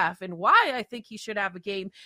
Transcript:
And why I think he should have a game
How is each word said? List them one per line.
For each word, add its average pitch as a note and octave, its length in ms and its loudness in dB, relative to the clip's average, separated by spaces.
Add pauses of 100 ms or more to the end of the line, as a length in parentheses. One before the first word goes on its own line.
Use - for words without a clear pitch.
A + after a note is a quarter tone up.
(220)
And F3+ 160 -8
why D#4 380 6
I A#3 80 -4
think A#3+ 240 -12
he G#3+ 100 -14
should G#3+ 200 -6
have F#3+ 180 -2
a F#3 40 -12
game G3 300 -6 (160)